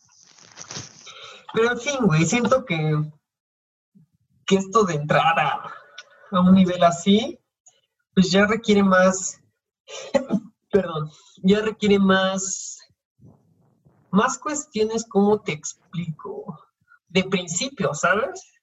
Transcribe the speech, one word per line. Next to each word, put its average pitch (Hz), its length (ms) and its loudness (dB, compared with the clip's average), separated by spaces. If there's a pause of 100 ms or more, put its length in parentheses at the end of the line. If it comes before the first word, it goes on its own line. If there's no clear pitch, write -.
(1500)
Pero 226 180 2
en 240 80 -6
fin, 285 160 -6 (100)
güey, 160 200 2
siento 247 400 0
que, 156 300 -2 (1500)
que 196 120 2
esto 214 260 0
de 165 120 -2
entrar 151 440 0
a, - 340 -4 (580)
a 185 100 0
un 185 120 6
nivel 180 300 4
así, 202 560 2 (760)
pues 175 160 2
ya 196 160 4
requiere 208 380 2
más, 185 580 2 (460)
<laughs> - 840 -6
perdón, 165 380 -2 (320)
ya 202 200 4
requiere 208 360 0
más, 190 800 0 (1300)
más 233 260 0
cuestiones, 226 720 -6
¿cómo 208 320 2
te 165 120 -6
explico? - 1040 -12 (480)
De 185 160 0
principio, 185 720 -4
¿sabes? 233 480 -2 (200)